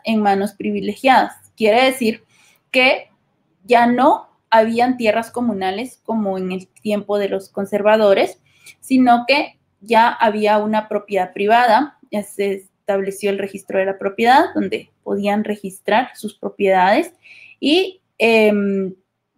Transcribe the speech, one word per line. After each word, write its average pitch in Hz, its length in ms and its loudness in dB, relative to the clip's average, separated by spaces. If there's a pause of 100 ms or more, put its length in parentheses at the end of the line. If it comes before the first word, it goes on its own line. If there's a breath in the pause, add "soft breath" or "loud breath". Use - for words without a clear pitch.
en 220 160 -2
manos 202 320 0
privilegiadas. 208 840 -2 (220)
Quiere 220 280 2
decir 247 400 -2 (460 soft breath)
que 262 400 0 (540)
ya 240 220 4
no 247 420 0 (220)
habían 226 460 2
tierras 226 340 -2
comunales 208 760 -6
como 202 320 -4
en 185 160 -6
el 185 140 -10
tiempo 208 520 -6
de 196 100 -2
los 190 200 -6
conservadores, 208 920 0 (420 soft breath)
sino 247 460 2
que 285 320 -2 (220)
ya 226 280 2
había 214 500 0
una 214 300 -2
propiedad 196 440 -4
privada, 233 680 2 (120)
ya 208 120 -6
se 196 440 -6 (160)
estableció 196 480 -4
el 196 80 -4
registro 196 400 -8
de 190 80 0
la 196 120 -6
propiedad, 226 560 2
donde 202 360 -6 (120)
podían 202 420 -4
registrar 208 680 -4
sus - 200 -14
propiedades 196 800 0 (460 loud breath)
y, 320 420 -2 (180)
em, 202 760 2 (440)